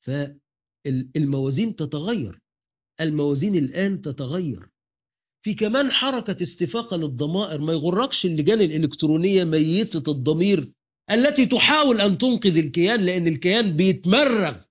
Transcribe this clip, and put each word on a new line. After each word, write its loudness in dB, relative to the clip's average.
فالموازين -4
تتغير، -6
الموازين 0
الآن -2
تتغير. -8
في -4
كمان 0
حركة -2
استفاقة -6
للضمائر، -4
ما -2
يغركش -2
اللجان 2
الإلكترونية 2
ميتة 0
الضمير 0
التي 4
تحاول 2
أن 2
تنقذ 2
الكيان، 2
لأن 0
الكيان 0
بيتمرغ 2